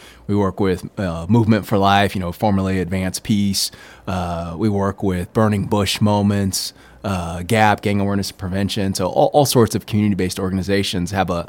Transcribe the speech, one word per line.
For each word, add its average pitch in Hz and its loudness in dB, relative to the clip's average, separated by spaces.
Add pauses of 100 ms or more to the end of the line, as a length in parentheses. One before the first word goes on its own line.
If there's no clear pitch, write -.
(280)
we 101 -2
work 98 0
with, 92 -2 (120)
uh, 82 -6
Movement 107 4
for 107 0
Life, 98 4
you 98 -4
know, 87 -4
formerly 95 0
Advance 92 -4
Peace. 101 0 (340)
Uh, 87 -4
we 104 0
work 98 0
with 90 -2
Burning 107 2
Bush 101 0
Moments, 101 0 (300)
uh, 87 -6
gap, 107 4
Gang 101 0
Awareness 98 -2
and - -18
Prevention. 98 -2
So 92 -2
all, - 2
all 143 4
sorts 117 2
of 101 -4
community-based 101 0
organizations 95 -2
have 95 0
a, 85 -4